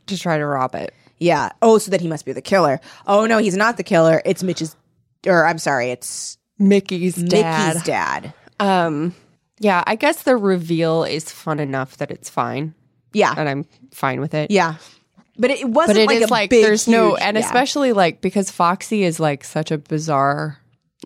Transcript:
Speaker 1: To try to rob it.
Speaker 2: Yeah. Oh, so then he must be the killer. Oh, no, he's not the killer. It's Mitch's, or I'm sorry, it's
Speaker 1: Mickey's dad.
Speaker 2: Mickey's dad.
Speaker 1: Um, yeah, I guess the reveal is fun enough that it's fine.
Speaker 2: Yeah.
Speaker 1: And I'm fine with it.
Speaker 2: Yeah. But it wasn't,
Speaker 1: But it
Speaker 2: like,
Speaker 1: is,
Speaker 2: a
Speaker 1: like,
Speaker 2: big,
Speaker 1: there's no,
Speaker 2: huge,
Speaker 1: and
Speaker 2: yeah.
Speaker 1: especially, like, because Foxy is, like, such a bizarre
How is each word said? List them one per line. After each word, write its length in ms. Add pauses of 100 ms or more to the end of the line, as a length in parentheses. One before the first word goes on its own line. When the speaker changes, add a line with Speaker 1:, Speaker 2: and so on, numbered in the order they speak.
Speaker 1:
To 100
try 200
to 60
rob 300
it. 180 (260)
Speaker 2:
Yeah. 320 (120)
Oh, 160
so 140
then 80
he 80
must 160
be 80
the 100
killer. 380 (260)
Oh, 200
no, 120
he's 180
not 200
the 80
killer. 400
It's 180
Mitch's, 320 (540)
or 180
I'm 120
sorry, 340
it's 460 (200)
Speaker 1:
Mickey's 560
dad. 540
Speaker 2:
Mickey's 160
dad. 500 (240)
Speaker 1:
Um, 560 (460)
yeah, 260
I 80
guess 300
the 120
reveal 680
is 260
fun 300
enough 380
that 120
it's 180
fine. 460 (380)
Speaker 2:
Yeah. 220
Speaker 1:
And 140
I'm 160 (280)
fine 280
with 140
it. 160
Speaker 2:
Yeah. 240 (640)
But 120
it 160
wasn't, 300
Speaker 1:
But 60
it 60
Speaker 2:
like, 140
Speaker 1:
is, 60
Speaker 2:
a 20
Speaker 1:
like, 200
Speaker 2:
big, 140
Speaker 1:
there's 220
no, 260
Speaker 2:
huge, 100
Speaker 1:
and 160
Speaker 2:
yeah. 80
Speaker 1:
especially, 480
like, 260
because 300
Foxy 540
is, 140
like, 240
such 280
a 80
bizarre 800 (480)